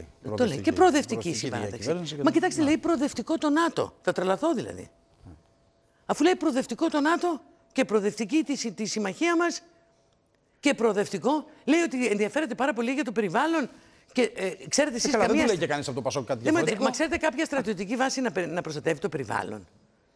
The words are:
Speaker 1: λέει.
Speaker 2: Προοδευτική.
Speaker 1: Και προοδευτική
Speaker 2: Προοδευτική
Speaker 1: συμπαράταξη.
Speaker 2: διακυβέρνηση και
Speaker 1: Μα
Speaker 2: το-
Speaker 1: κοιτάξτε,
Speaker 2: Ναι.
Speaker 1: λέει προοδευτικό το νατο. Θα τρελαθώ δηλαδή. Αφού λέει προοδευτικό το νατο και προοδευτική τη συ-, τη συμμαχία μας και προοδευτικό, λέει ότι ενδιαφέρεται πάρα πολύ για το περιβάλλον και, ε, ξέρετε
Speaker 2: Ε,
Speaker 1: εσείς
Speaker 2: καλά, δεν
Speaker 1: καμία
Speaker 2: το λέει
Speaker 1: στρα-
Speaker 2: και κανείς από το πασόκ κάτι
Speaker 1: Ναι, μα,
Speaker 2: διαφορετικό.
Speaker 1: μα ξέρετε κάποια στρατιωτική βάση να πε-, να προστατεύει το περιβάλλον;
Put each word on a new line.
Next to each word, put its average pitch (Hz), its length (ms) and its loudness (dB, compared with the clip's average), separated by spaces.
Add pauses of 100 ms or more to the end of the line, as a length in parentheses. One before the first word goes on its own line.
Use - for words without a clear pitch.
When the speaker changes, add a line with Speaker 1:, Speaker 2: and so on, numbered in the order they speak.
(280)
Speaker 1:
λέει. 107 80 -4
Speaker 2:
Προοδευτική. 202 260 0
Speaker 1:
Και 98 100 2
προοδευτική 302 420 4
Speaker 2:
Προοδευτική 190 320 -4
Speaker 1:
συμπαράταξη. 117 320 -4
Speaker 2:
διακυβέρνηση 151 380 -4
και - 60 -8
Speaker 1:
Μα - 40 2
Speaker 2:
το- - 60 6
Speaker 1:
κοιτάξτε, 330 300 2
Speaker 2:
Ναι. 285 60 4
Speaker 1:
λέει 311 100 4
προοδευτικό 311 600 -2
το 302 120 0
νατο. 285 520 0
Θα 185 100 0
τρελαθώ 190 420 0
δηλαδή. 95 360 -6 (1160)
Αφού 196 180 0
λέει 359 120 6
προοδευτικό 269 540 0
το 302 100 0
νατο 330 420 0 (300)
και 262 140 2
προοδευτική 214 580 0
τη 277 120 -4
συ-, 226 160 -6
τη 202 140 -6
συμμαχία 220 520 0
μας 339 240 0 (960)
και - 140 2
προοδευτικό, 214 720 0 (180)
λέει 311 160 4
ότι 254 280 0
ενδιαφέρεται 208 480 0
πάρα 262 180 0
πολύ 233 180 -2
για 277 120 -2
το 226 80 -4
περιβάλλον 233 580 0 (420)
και, 254 100 2 (140)
ε, 190 140 -2 (200)
ξέρετε 285 260 2
Speaker 2:
Ε, - 20 -6
Speaker 1:
εσείς 262 140 -2
Speaker 2:
καλά, 233 140 4
δεν - 20 4
Speaker 1:
καμία - 0 -
Speaker 2:
το 226 80 4
λέει 311 120 4
Speaker 1:
στρα- 208 100 2
Speaker 2:
και 170 100 0
κανείς 143 200 -2
από 131 80 -6
το 139 60 -4
πασόκ 131 260 -2
κάτι 131 160 -2
Speaker 1:
Ναι, - 20 -8
μα, 208 60 4
Speaker 2:
διαφορετικό. 233 320 2
Speaker 1:
μα 269 80 4
ξέρετε 320 260 -2
κάποια 311 280 0
στρατιωτική 214 500 -4
βάση 262 260 0
να 240 100 0
πε-, 175 160 -2
να 170 140 -4
προστατεύει 151 380 -2
το 196 100 -4
περιβάλλον; 107 580 -6 (480)